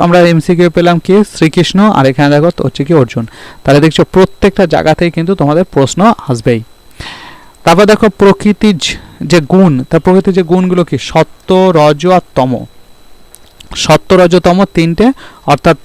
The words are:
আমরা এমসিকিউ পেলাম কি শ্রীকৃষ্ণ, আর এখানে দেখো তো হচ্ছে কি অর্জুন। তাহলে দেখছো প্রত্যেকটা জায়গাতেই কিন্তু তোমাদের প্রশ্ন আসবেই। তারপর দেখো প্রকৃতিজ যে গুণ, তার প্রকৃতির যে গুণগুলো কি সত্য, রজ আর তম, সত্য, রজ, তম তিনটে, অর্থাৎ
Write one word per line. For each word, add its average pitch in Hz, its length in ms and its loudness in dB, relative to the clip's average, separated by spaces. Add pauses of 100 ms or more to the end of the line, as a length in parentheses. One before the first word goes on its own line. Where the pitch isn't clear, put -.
আমরা 175 120 2 (160)
এমসিকিউ 170 440 0
পেলাম 175 280 0
কি 190 100 0 (180)
শ্রীকৃষ্ণ, 165 460 -2 (180)
আর 135 140 2
এখানে 143 240 0
দেখো 156 220 2
তো - 80 -8
হচ্ছে - 220 -6
কি 170 140 0
অর্জুন। 117 220 -4 (400)
তাহলে 139 220 2
দেখছো 151 160 -2 (140)
প্রত্যেকটা 190 480 0 (100)
জায়গাতেই 165 440 -2
কিন্তু 170 140 -4 (100)
তোমাদের 151 240 0 (100)
প্রশ্ন 139 240 0 (320)
আসবেই। 117 280 -2 (1040)
তারপর 175 280 2
দেখো 214 160 2 (140)
প্রকৃতিজ 202 580 0 (520)
যে 175 80 2 (140)
গুণ, 185 200 4 (160)
তার 160 160 0
প্রকৃতির 190 340 0
যে 185 120 -2
গুণগুলো 180 380 0
কি 143 80 -4 (140)
সত্য, - 380 -4 (300)
রজ 151 220 2 (140)
আর 175 100 -2 (120)
তম, 131 160 -2 (1300)
সত্য, 156 240 0 (100)
রজ, 175 140 2 (140)
তম 180 100 0 (200)
তিনটে, 170 280 0 (460)
অর্থাৎ 160 340 0